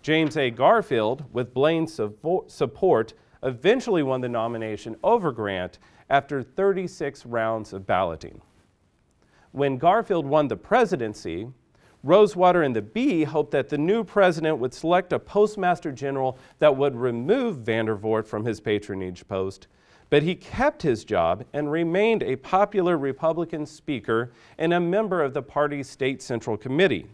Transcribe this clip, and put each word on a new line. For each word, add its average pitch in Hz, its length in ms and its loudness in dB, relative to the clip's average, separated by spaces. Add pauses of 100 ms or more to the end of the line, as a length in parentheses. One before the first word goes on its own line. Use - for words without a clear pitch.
James 156 380 0
A. 131 120 0
Garfield, 131 800 2
with 123 200 -4
Blaine's 160 420 0
suppo-, 117 560 -4
support, 131 640 0 (280)
eventually 180 600 0
won 131 180 -2
the 123 80 -4
nomination 113 760 -6
over 196 300 2
Grant 98 460 -6 (320)
after 135 320 0
thirty-six 180 840 -4
rounds 113 480 -4
of 95 140 -12
balloting. 90 540 -2 (1120)
When 135 260 -2
Garfield 175 480 2
won 147 220 2
the 113 80 -2
presidency, 117 920 -2 (540)
Rosewater 180 600 6
and 131 120 0
the 110 80 -2
Bee 190 420 0
hoped 147 260 -2
that 131 180 -2
the 147 100 -4
new 196 260 2
president 160 540 2
would 127 140 -4
select 175 400 0
a 127 60 0
postmaster 190 720 0
general 135 480 -4 (200)
that 151 180 6
would 139 180 0
remove 131 640 -2
Vandervoort 110 680 -2
from 107 180 -6
his 107 160 -4
patronage 95 640 -4
post, 95 400 -6 (440)
but 147 120 4
he 170 120 -2
kept 285 460 -2
his 123 240 -2
job 92 480 0
and 147 180 -4
remained 175 520 0
a 127 140 -4
popular 185 640 0
Republican 156 680 -4
speaker 123 680 -4 (260)
and 165 140 0
a 175 80 2
member 180 420 0
of 135 120 -2
the 143 80 -4
party's 143 480 -2
state 135 320 -4
central 117 340 -4
committee. 131 580 0